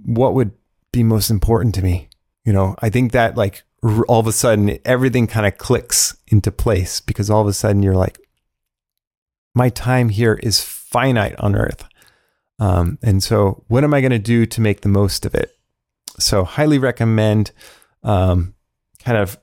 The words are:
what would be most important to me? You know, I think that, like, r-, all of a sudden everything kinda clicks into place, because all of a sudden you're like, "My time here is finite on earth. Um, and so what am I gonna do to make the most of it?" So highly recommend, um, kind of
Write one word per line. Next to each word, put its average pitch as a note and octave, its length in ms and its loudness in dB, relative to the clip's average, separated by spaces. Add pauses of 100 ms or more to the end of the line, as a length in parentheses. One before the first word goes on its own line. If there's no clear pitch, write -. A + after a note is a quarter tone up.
what A#2 300 0
would A#2+ 160 0 (400)
be A#2+ 140 0
most A2 260 2
important G#2 460 0
to F#2 60 -2
me? F2+ 260 -2 (360)
You A2 80 0
know, F#2+ 280 0
I A2+ 100 -2
think B2 220 0
that, A#2 240 0
like, G2+ 260 -2 (220)
r-, A2+ 220 2
all A#2+ 120 2
of A2+ 80 2
a A2 60 0
sudden G#2 520 0
everything B2+ 440 0
kinda G#2 240 0
clicks - 640 -2 (100)
into G#2 240 2
place, F#2+ 500 -2
because - 300 -4
all G#2+ 120 4
of G#2 40 0
a G2+ 60 2
sudden G2+ 320 0
you're F#2+ 100 2
like, F#2 240 0 (1400)
"My B2 140 2
time B2 400 0
here A2 340 0
is A2 180 -2
finite - 800 -2
on G2+ 160 0
earth. - 300 -2 (720)
Um, F2+ 420 0
and G2 220 0
so G2+ 460 0
what B2 160 2
am D3 100 2
I C#3 60 2
gonna B2+ 180 0
do A2+ 260 0
to A2+ 160 -4
make G#2+ 200 0
the - 80 -2
most G2 360 0
of G2+ 120 -4
it?" - 180 -4 (640)
So - 240 0
highly D3 360 0
recommend, A2 760 0 (500)
um, F#2 520 0 (440)
kind A#2+ 200 -2
of G2 240 -4